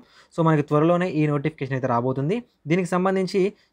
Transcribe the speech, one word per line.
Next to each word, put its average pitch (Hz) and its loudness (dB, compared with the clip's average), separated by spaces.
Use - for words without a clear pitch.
So 170 0
మనకి 151 2
త్వరలోనే 175 2
ఈ 151 2
నోటిఫికేషన్ 139 -4
అయితే 127 -2
రాబోతుంది. 135 0
దీనికి 175 0
సంబంధించి, 190 0